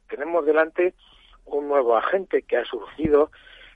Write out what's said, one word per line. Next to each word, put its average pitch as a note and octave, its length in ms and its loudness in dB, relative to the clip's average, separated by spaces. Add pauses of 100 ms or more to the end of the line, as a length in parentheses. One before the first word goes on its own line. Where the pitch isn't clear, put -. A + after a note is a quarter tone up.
Tenemos D3+ 380 -4
delante D#3+ 480 2 (520)
un C#3+ 220 -6
nuevo C3 300 2
agente F3 460 -2
que - 140 -4
ha A#2 80 -2
surgido, D3 640 0 (440)